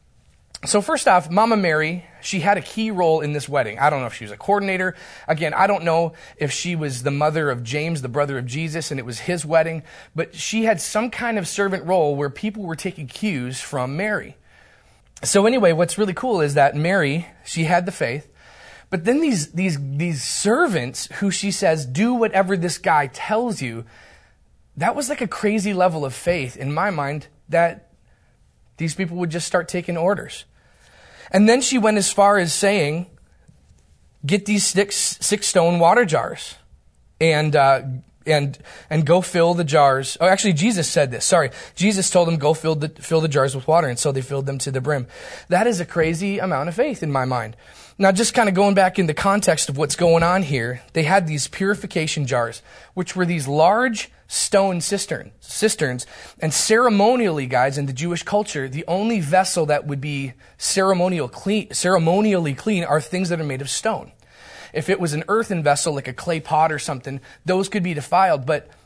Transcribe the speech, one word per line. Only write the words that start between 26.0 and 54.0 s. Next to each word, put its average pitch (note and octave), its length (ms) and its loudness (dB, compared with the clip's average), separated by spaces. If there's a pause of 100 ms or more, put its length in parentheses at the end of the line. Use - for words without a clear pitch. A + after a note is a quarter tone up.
of C3 80 -4
faith D#3 420 -4
in C3+ 200 -6
my F#3+ 160 0
mind D3 380 -4 (200)
that E3+ 440 0 (840)
these E3 180 -4
people F3 220 -6
would F3 140 -4
just E3+ 160 -6
start E3+ 200 0
taking F3 300 -6
orders. F3 480 -4 (880)
And G#3 160 6
then B3 120 6
she B3+ 180 0
went G#3+ 180 4
as G3+ 140 0
far G3+ 280 4
as E3+ 140 0
saying, F3 540 0 (1200)
"Get G3+ 200 0
these G3+ 200 0
six, - 540 -2
six - 260 -2
stone F3 320 4
water F#3+ 260 6
jars - 520 -4 (640)
and, D#3 340 2
uh, C3+ 280 6 (440)
and, C#3+ 320 0 (300)
and D#3 180 0
go F3 140 6
fill F3 340 2
the E3+ 80 0
jars." C#3 580 4
Oh, E3 60 4
actually, F#3+ 280 4
Jesus F3+ 360 0
said C#3 220 0
this. - 120 -6
Sorry. D#3 260 2 (260)
Jesus F#3+ 340 0
told F3 160 4
them, E3 100 2
"Go D3 160 2
fill D#3+ 220 -2
the, D3+ 140 -4
fill D#3+ 320 -2
the D#3+ 80 0
jars C3+ 260 2
with C3 140 -6
water." D#3+ 180 4
And B2 100 -4
so - 140 -2
they C3 120 -4
filled C#3 240 -6
them C#3 120 -6
to C3+ 140 -6
the C3 80 -4
brim. C3+ 260 -2 (420)
That F#3+ 200 2
is G#3 100 0
a F3 60 -4
crazy E3+ 560 -2
amount E3 280 -2
of E3 60 -6
faith B3+ 260 -2
in D3 120 -2
my C3 140 0
mind. A#2 280 -4 (420)
Now, G3 140 4
just G#3 240 0
kind A3+ 140 4
of F#3 80 2
going G3+ 180 4
back F#3 240 4
in F3+ 80 2
the D3+ 80 0
context G3 540 2
of C3+ 80 -6
what's C#3+ 180 -2
going E3 300 4
on F#3 180 2
here, B2+ 400 -4 (120)
they D#3+ 100 2
had F3 240 2
these D3 180 -4
purification E3+ 800 -4
jars, A#2+ 340 -2 (340)
which - 200 -6
were F#3 120 0
these E3 200 -2
large G#3 640 2 (160)